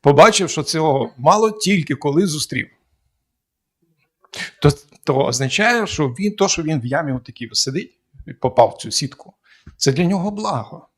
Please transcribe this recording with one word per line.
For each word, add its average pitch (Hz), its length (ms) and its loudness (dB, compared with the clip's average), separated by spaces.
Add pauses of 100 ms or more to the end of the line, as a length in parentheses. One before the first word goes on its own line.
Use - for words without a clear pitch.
Побачив, 170 480 6
що 151 140 -6
цього 156 540 -2
мало, 208 340 4
тільки 185 440 -2
коли 151 320 0
зустрів. 147 420 -6 (1900)
То, 147 100 4 (320)
то 135 220 0
означає, 196 640 0
що 151 200 -2
він, 202 280 -4
то, 196 120 2
що 170 160 -4
він 151 180 -2
в 113 40 -10
ямі 143 260 -2
отакий 120 420 -10
сидить, - 460 -6 (400)
попав 123 300 4
в - 120 -12
цю 110 100 -10
сітку, - 420 -8 (440)
це 139 140 2
для 156 120 0
нього 190 280 -2
благо. 165 560 -8 (100)